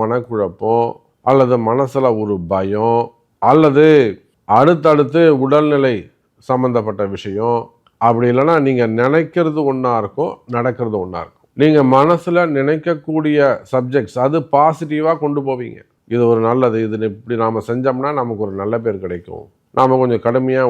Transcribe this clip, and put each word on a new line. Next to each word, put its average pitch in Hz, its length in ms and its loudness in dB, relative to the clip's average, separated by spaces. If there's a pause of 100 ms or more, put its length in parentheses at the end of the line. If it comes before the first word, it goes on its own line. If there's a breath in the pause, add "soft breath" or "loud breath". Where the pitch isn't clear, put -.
மனக்குழப்பம் 113 880 -4 (420)
அல்லது 131 240 4 (140)
மனசுல 131 380 0 (160)
ஒரு 104 120 -2 (160)
பயம் 104 500 0 (500)
அல்லது 151 360 6 (720)
அடுத்தடுத்து 151 600 2 (240)
உடல்நிலை 139 500 2 (540)
சம்பந்தப்பட்ட 117 540 -2 (120)
விஷயம், 110 440 -4 (460)
அப்படி 117 260 2
இல்லைன்னா 143 240 2 (100)
நீங்க 127 180 0 (180)
நினைக்கிறது 160 580 0 (120)
ஒண்ணா 127 200 -4 (100)
இருக்கும், 139 320 -6 (220)
நடக்கிறது 120 480 -4
ஒண்ணா 90 200 -10
இருக்கும். - 240 -20 (140)
நீங்க 156 180 4 (160)
மனசுல 170 480 2 (140)
நினைக்கக்கூடிய 151 800 -2 (360)
சப்ஜெக்ட்ஸ், 127 520 -2
அது 151 140 0 (160)
பாசிட்டிவா 151 580 0 (100)
கொண்டு 143 260 -2
போவீங்க. 120 300 -8 (340)
இது 120 180 2
ஒரு 113 160 2
நல்லது, 120 380 2
இது 107 120 -4 (140)
இப்படி 117 320 -8
நாம 113 260 -2
செஞ்சோம்னா 127 400 -2 (100)
நமக்கு 113 280 -6
ஒரு 98 60 -10 (100)
நல்ல 110 120 -2 (100)
பேர் 98 200 -4
கிடைக்கும், 87 400 -12 (320)
நாம 131 240 2
கொஞ்சம் 120 240 0
கடுமையா 131 440 0